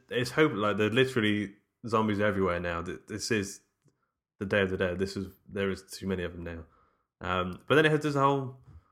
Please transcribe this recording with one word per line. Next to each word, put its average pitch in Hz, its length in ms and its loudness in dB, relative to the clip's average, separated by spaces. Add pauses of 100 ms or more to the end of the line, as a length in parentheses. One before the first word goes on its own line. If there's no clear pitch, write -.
it's 120 220 -2
hope, 156 240 4
like, 101 220 0
they're 107 120 4
literally 107 640 2 (340)
zombies 107 320 2
everywhere 95 400 2
now. 87 220 -4
Th-, 87 260 -8
this - 220 -8
is 101 300 -2 (800)
the 104 60 -6
Day 101 160 2
of 95 100 2
the 95 60 -2
Dead. 90 220 0
This 95 160 -4
is, 95 120 -6 (240)
there 98 180 -2
is 95 140 -6
too - 240 -12
many 92 160 -2
of 85 100 -6
them 87 100 -12
now. 85 200 -10 (580)
Um, 90 460 -2
but 127 80 4
then 156 100 8
it 151 60 4
has 151 100 2
this 151 140 -2
whole 139 420 0 (340)